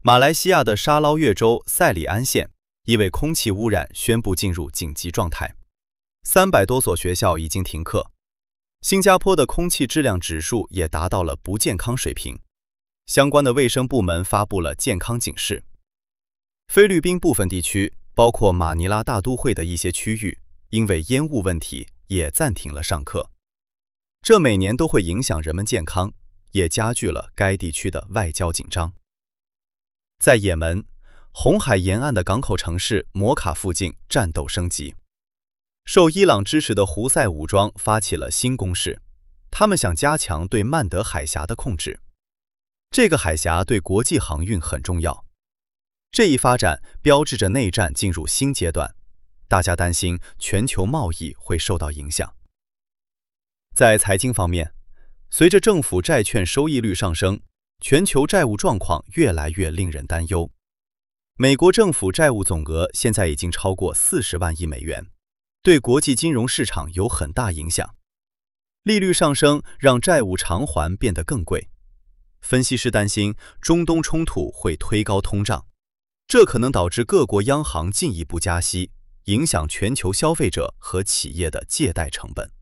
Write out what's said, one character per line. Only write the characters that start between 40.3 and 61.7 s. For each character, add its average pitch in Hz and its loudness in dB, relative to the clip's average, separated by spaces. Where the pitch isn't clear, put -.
对 104 0
曼 131 0
德 87 -2
海 - -6
峡 73 -6
的 117 -6
控 104 -6
制。 - -10
这 233 4
个 151 4
海 80 0
峡 85 0
对 113 0
国 95 0
际 - 0
航 78 -4
运 98 -2
很 69 -8
重 87 -4
要。 82 -6
这 233 6
一 147 4
发 123 4
展 85 0
标 147 6
志 127 -4
着 98 2
内 117 0
战 85 0
进 95 -2
入 82 -4
新 139 0
阶 85 -2
段， - -6
大 92 2
家 87 0
担 87 0
心 90 -2
全 101 -2
球 101 -2
贸 113 -2
易 78 -8
会 - -4
受 85 -2
到 78 -6
影 73 -12
响。 - -6
在 113 8
财 98 2
经 127 0
方 90 -2
面， 85 -2
随 - 4
着 190 6
政 190 4
府 92 -2
债 131 2
券 101 0
收 139 0
益 139 0
率 101 -2
上 90 -2
升， 95 -2
全 156 4
球 143 2
债 185 2
务 104 -2
状 143 0
况 - -4
越 147 2
来 78 -4
越 85 -4
令 85 -4
人 69 -10
担 82 -4
忧。 85 -2
美 135 4
国 175 6